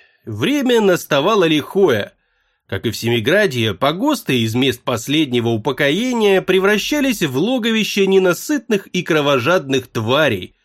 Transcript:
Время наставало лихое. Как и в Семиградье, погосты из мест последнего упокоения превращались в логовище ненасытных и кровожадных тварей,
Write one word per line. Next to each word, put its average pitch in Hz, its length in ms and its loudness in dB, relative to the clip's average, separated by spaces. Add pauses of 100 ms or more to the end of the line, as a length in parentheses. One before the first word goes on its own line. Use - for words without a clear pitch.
(260)
Время 233 560 0
наставало 180 640 2
лихое. 156 680 0 (540)
Как 98 180 -8
и 113 60 0
в - 60 -10
Семиградье, 120 760 0
погосты 160 680 -2
из 113 120 -2
мест 123 280 0
последнего 123 680 -2
упокоения 180 920 0
превращались 208 840 0
в 131 140 -2
логовище 220 680 0
ненасытных 190 840 0
и 180 140 -4
кровожадных 143 840 0
тварей, 117 760 -2